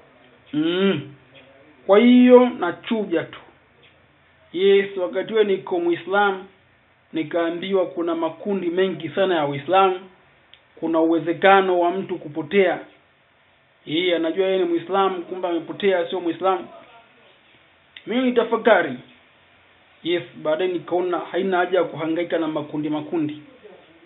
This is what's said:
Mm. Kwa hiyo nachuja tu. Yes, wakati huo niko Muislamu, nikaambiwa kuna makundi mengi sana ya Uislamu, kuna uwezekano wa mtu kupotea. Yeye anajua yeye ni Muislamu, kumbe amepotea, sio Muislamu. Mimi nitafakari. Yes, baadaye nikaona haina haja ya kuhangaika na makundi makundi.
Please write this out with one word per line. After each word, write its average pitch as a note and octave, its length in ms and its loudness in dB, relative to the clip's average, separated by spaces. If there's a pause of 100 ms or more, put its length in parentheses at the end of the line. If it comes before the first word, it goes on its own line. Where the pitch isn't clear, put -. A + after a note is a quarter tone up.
(520)
Mm. E3+ 480 0 (880)
Kwa G3+ 120 8
hiyo B3 600 8
nachuja F3 640 -4
tu. - 160 -16 (1120)
Yes, G3 440 2
wakati F#3 360 -4
huo A3 120 2
niko F#3+ 360 -2
Muislamu, F#3+ 640 0 (680)
nikaambiwa E3+ 760 -2
kuna E3+ 280 -4
makundi F3 560 -4
mengi F3 380 -2
sana F#3+ 260 -2
ya D3+ 120 0
Uislamu, F#3 540 0 (760)
kuna E3 240 -2
uwezekano E3+ 800 2
wa F3 100 2
mtu F#3 280 -6
kupotea. D#3+ 600 -2 (1080)
Yeye E3+ 300 0
anajua E3 300 -2
yeye F#3+ 120 0
ni F3+ 60 0
Muislamu, F3+ 580 -2
kumbe F#3 260 -8
amepotea, E3+ 640 -2
sio F#3 100 -6
Muislamu. F3 480 -2 (1400)
Mimi A#3 160 -2
nitafakari. G#3+ 720 2 (1080)
Yes, E3 200 -2 (200)
baadaye D#3+ 300 0
nikaona F3 460 -2
haina F3+ 400 -2
haja F3+ 200 2
ya D#3+ 60 2
kuhangaika D#3+ 540 -4
na D#3+ 100 -2
makundi D3+ 400 -6
makundi. D3+ 540 -4 (640)